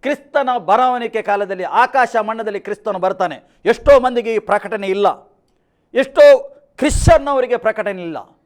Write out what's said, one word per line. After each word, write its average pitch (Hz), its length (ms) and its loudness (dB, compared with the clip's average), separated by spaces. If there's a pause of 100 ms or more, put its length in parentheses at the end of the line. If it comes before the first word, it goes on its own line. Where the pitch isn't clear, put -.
ಕ್ರಿಸ್ತನ 285 460 -4 (100)
ಬರವಣಿಗೆ 233 640 0
ಕಾಲದಲ್ಲಿ 196 400 -4
ಆಕಾಶ 233 580 0
ಮಣ್ಣದಲ್ಲಿ 214 400 -8
ಕ್ರಿಸ್ತನು 196 380 -8
ಬರ್ತಾನೆ. 180 440 -4 (220)
ಎಷ್ಟೋ 254 360 4
ಮಂದಿಗೆ 240 340 -4
ಈ 214 40 -2
ಪ್ರಕಟಣೆ 202 480 -6
ಇಲ್ಲ, 196 200 -2 (880)
ಎಷ್ಟೋ 277 560 6 (260)
ಕ್ರಿಶ್ಚಿಯನ್ನವರಿಗೆ 277 800 2
ಪ್ರಕಟಣೆ 208 460 -6
ಇಲ್ಲ. 151 440 -12